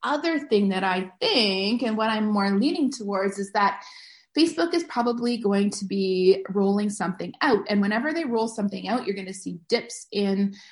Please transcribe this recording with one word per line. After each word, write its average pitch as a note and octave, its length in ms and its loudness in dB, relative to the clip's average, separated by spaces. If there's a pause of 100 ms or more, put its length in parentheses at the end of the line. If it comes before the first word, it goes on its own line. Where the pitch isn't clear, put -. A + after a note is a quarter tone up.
other D4+ 380 0
thing G#3 300 2
that F#3+ 140 0
I F#3+ 280 0 (100)
think, A3+ 600 2
and A3 120 0
what A3 140 0
I'm G#3+ 160 0
more G3+ 260 2
leaning C#4 400 2
towards, G3 480 -2
is G3 120 -6
that G3 320 0 (540)
Facebook E4 360 2
is E4+ 100 0
probably A#3+ 540 -2
going G3+ 340 2
to - 140 -8
be F#3+ 640 4
rolling G3+ 400 2
something F3+ 520 -6
out. A#3 280 2
And G3+ 120 2
whenever A3+ 300 0
they E4 140 -2
roll A3+ 220 0
something G3 400 -4
out, A#3+ 180 -2
you're G3 100 -4
gonna F#3+ 180 -10
see F3+ 340 -10
dips - 440 -4
in G3 440 0 (160)